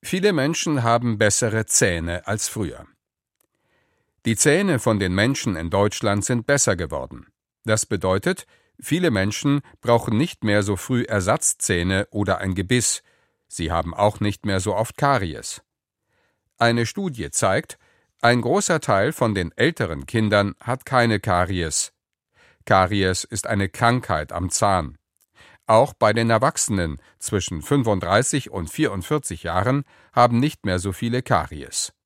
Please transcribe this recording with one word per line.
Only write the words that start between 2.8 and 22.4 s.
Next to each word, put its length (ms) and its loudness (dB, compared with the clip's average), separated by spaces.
Die 80 2
Zähne 420 2
von 220 2
den 160 0
Menschen 400 0
in 160 -6
Deutschland 520 0
sind 220 -2
besser 300 2
geworden. 500 -8
Das 220 0
bedeutet, 580 -2
viele 300 0
Menschen 520 0
brauchen 340 2
nicht 280 -2
mehr 180 2
so 140 -2
früh 260 -2
Ersatzzähne 1080 0
oder 260 0
ein 160 -2
Gebiss. 480 0
Sie 240 -6
haben 240 -2
auch 240 2
nicht 260 -2
mehr 140 0
so 160 -2
oft 220 -4
Karies. 680 -2
Eine 260 2
Studie 460 -6
zeigt, 480 -2
ein 200 4
großer 400 0
Teil 320 0
von 200 0
den 240 -2
älteren 480 -2
Kindern 540 2
hat 260 -6
keine 340 2
Karies. 720 -2